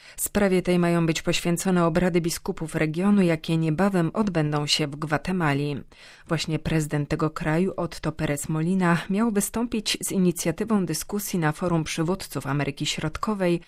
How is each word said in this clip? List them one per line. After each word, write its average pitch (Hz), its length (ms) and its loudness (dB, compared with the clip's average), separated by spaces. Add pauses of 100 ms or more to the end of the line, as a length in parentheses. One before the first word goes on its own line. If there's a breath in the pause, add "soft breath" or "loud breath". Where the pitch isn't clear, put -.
(160 loud breath)
Sprawie 190 460 2
tej 180 160 2
mają 170 280 4
być 160 160 0
poświęcone 175 640 2
obrady 175 340 2
biskupów 165 540 -6
regionu, 170 480 2
jakie 165 340 2
niebawem 160 580 2
odbędą 156 520 0
się 151 200 0
w 143 100 -8
Gwatemali. 147 800 0 (520 loud breath)
Właśnie 156 300 -2
prezydent 151 500 0
tego 156 220 0
kraju, 165 460 0
Otto - 340 -4
Pérez 151 400 -4
Molina, 170 480 2 (120)
miał 214 200 2
wystąpić 220 680 -2
z - 120 -4
inicjatywą 180 720 0
dyskusji 190 520 -4
na 156 140 2
Forum 170 320 0
Przywódców 165 640 -4
Ameryki 143 400 -2
Środkowej 190 800 -2